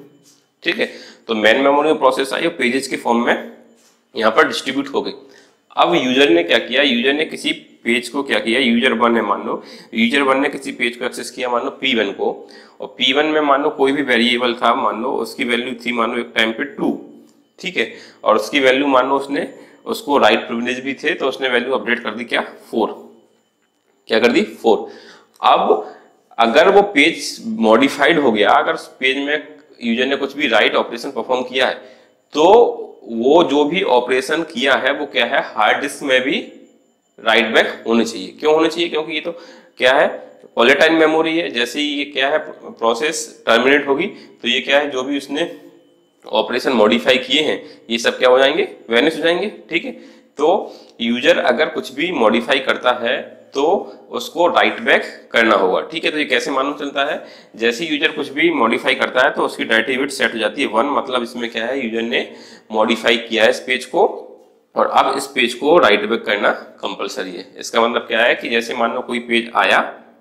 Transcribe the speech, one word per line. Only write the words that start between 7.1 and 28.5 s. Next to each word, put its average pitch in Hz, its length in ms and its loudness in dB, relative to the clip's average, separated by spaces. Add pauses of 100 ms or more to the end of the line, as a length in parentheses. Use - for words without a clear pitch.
ने 156 120 -2
किसी 147 260 -6 (320)
पेज 120 260 -2
को 139 140 -4
क्या 113 160 -2
किया, 113 220 0
यूजर 117 340 2
वन 117 200 2
है 113 80 2
मान 101 200 -2
लो, 120 180 -8 (340)
यूजर 117 280 2
वन 135 160 2
ने 143 100 0
किसी 139 240 -10
पेज 120 220 -6
को 127 100 -10
एक्सेस 117 260 -10
किया 123 180 -6
मान 120 140 -2
लो 131 80 -6
पी 131 240 -4
वन 101 180 0
को, 151 200 -4 (480)
और - 80 -12
पी 131 240 0
वन 151 140 2
में 156 160 0
मान 139 200 2
लो 151 80 0
कोई 135 200 2
भी 147 120 -2
वेरिएबल 120 520 0
था, 120 220 0
मान 107 240 -2
लो 131 160 -4
उसकी 113 280 -6
वैल्यू 120 300 -4
थी 123 180 -8
मान 117 180 -2
लो 120 80 -4
एक 120 160 -8
टाइम 113 160 2
पे 147 140 -6
टू, - 340 -4 (600)
ठीक 185 180 -8
है, 110 160 -4 (300)
और 107 120 4
उसकी 139 240 -2
वैल्यू 131 280 4
मान 131 220 4
लो 139 80 2
उसने, 139 300 -4 (380)
उसको - 320 -2
राइट 113 220 6
प्रिविलेज 123 400 -6
भी 135 140 -8
थे 151 220 -4
तो 156 120 -4
उसने 131 220 -4
वैल्यू 120 240 0
अपडेट 117 260 -2
कर 110 120 -8
दी 117 120 -10
क्या, - 180 -4 (300)
फ़ोर, 110 180 -2 (1200)
क्या 113 100 0
कर 120 120 2
दी, 165 120 2
फ़ोर। - 440 0 (560)
अब - 520 2 (420)
अगर 127 320 4
वो 196 120 6 (100)
पेज - 440 0 (240)
मॉडिफाइड 135 600 4
हो 135 120 2
गया, 104 200 2